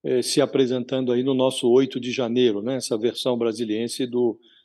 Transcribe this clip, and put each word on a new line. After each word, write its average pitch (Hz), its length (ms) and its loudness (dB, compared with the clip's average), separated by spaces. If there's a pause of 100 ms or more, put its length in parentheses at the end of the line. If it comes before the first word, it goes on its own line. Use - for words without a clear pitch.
eh, 131 180 0
se - 180 0
apresentando 127 720 0
aí 123 120 2
no 135 100 0
nosso 127 360 2
oito 131 300 4
de 123 120 -6
janeiro, 117 500 0
né, 127 160 -4
essa 120 200 -4
versão 120 400 -2
brasiliense 117 680 -2
do 120 340 0 (260)